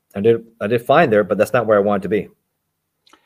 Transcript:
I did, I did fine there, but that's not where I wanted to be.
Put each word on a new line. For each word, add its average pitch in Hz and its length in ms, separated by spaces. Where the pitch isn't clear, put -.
I 101 80
did, 117 240
I 104 60
did 120 180
fine 147 240
there, 104 140
but 92 160
that's 101 140
not 120 120
where 107 120
I 98 40
wanted 101 220
to 95 60
be. 98 200